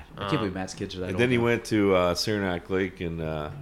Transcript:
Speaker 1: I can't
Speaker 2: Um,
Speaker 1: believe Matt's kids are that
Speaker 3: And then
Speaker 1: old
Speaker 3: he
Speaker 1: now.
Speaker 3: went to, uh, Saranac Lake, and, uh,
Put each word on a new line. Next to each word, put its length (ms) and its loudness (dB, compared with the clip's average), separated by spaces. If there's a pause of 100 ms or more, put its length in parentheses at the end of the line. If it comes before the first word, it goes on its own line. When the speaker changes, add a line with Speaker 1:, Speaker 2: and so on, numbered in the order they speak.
(160)
Speaker 1:
I 60 -10
can't 120 -2
Speaker 2:
Um, 40 2
Speaker 1:
believe 160 -2
Matt's 200 -6
kids 220 -8
are 40 -8
that 100 -4
Speaker 3:
And 80 -2
then 100 4
Speaker 1:
old 40 2
Speaker 3:
he 60 4
Speaker 1:
now. 60 2
Speaker 3:
went 220 2
to, 300 4
uh, 200 4
Saranac 540 -2
Lake, 320 -2
and, 200 -4
uh, 280 -4 (120)